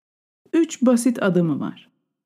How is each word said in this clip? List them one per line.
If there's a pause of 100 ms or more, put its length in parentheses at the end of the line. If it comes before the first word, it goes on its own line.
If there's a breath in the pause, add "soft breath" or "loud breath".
(520)
üç
basit
adımı
var. (360)